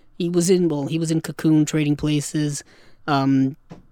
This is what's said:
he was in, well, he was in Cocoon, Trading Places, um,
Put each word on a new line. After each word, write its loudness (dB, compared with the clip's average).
he -2
was 0
in, 4
well, -2
he -2
was -2
in 0
Cocoon, 2
Trading 0
Places, -4
um, 2